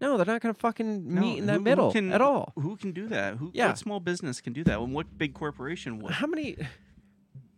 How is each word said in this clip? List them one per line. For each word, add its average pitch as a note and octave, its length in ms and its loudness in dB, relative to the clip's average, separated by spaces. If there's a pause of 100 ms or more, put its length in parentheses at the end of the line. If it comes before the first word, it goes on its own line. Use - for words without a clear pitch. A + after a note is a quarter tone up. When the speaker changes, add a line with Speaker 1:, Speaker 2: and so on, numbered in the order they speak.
Speaker 1:
no, C4+ 160 2
they're F3 80 4
not A3 160 0
gonna A3+ 140 0
fucking G#3+ 580 -2
Speaker 2:
No, F#3 80 4
Speaker 1:
meet A3+ 180 2
in - 60 -2
that G#2 80 4
Speaker 2:
who, G2+ 60 4
who G3+ 40 -2
Speaker 1:
middle G#3+ 280 6
Speaker 2:
can, G3 200 2
Speaker 1:
at G3 100 6
all. C4+ 340 4
Speaker 2:
who E3 200 -4
can G3 160 -6
do F#3+ 160 -8
that? G2+ 300 -2
Who, D#3+ 160 -8
Speaker 1:
Yeah. A3+ 140 2
Speaker 2:
what A#2 100 0
small G#3 220 -6
business F3 420 -4
can B2 120 -8
do D3 100 -6
that? G#2+ 160 4
And B2 140 -4
what D#3 240 -6
big D3 180 -2
corporation C#3 640 -8
would? G#2+ 140 -6
Speaker 1:
How A#3 140 -2
many, D#4 300 -4 (1000)